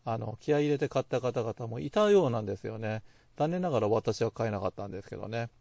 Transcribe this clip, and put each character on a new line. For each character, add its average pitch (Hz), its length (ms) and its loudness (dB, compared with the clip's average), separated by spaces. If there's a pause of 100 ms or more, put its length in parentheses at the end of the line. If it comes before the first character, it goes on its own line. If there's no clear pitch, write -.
あ 113 140 -2
の、 113 240 -8
気 151 120 2
合 151 60 4
い 147 40 2
入 147 80 2
れ 147 60 2
て 143 120 -2
買 135 140 0
っ - 20 -20
た 123 160 -2
方 123 220 -2
々 113 240 -6
も 113 120 -8
い 143 120 -6
た 208 200 4
よ 196 140 8
う 131 40 2
な 117 120 0
ん 107 40 -6
で 101 120 -2
す - 100 -10
よ 110 100 -8
ね。 110 260 -4 (340)
残 156 140 2
念 180 100 -2
な 180 80 -2
が 131 100 2
ら 107 80 4
私 110 340 2
は 113 100 0
買 117 180 -2
え - 20 -2
な 101 80 -2
か 95 80 -2
っ 95 60 -6
た 104 120 -10
ん 101 60 -12
で 95 100 -10
す - 80 -16
け 104 60 -10
ど 101 140 -10
ね。 117 200 -4 (120)